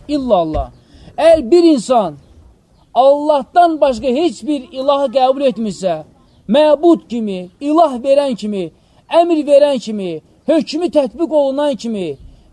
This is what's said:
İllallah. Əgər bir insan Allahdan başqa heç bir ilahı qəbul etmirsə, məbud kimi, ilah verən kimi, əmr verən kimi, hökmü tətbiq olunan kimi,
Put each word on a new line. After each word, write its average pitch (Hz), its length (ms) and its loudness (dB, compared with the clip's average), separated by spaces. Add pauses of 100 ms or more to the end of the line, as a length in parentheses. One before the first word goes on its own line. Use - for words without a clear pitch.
İllallah. 175 600 -2 (480)
Əgər 311 320 2
bir 339 140 6
insan 233 520 2 (760)
Allahdan 294 880 2
başqa 269 280 0
heç 269 380 -2
bir 294 140 -4 (120)
ilahı 277 400 -2
qəbul 262 380 0
etmirsə, 190 440 -6 (540)
məbud 302 600 2
kimi, 196 420 -8 (100)
ilah 294 400 0
verən 277 340 0
kimi, 196 360 -6 (400)
əmr 339 360 2
verən 285 320 4
kimi, 208 440 -8 (240)
hökmü 311 500 -2
tətbiq 277 360 -2
olunan 285 440 0
kimi, 190 400 -8 (360)